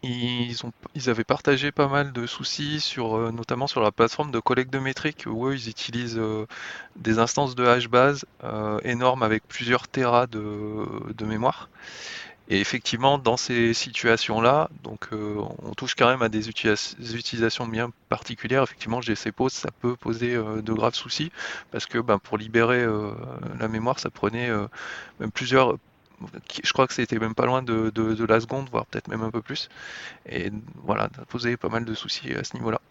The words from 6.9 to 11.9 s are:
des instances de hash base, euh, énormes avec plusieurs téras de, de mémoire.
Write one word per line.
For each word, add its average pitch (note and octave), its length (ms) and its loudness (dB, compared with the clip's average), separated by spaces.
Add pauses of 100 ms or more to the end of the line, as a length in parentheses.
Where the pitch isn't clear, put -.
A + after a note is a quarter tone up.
des A2+ 240 4
instances B2+ 360 4
de B2 100 2
hash A#2+ 240 6
base, C3 340 6 (220)
euh, G#2+ 400 -2
énormes B2+ 360 2
avec A2 280 2
plusieurs B2 400 0
téras B2 380 4
de, G#2+ 580 -6 (280)
de A2 120 -6
mémoire. A2 440 -2 (760)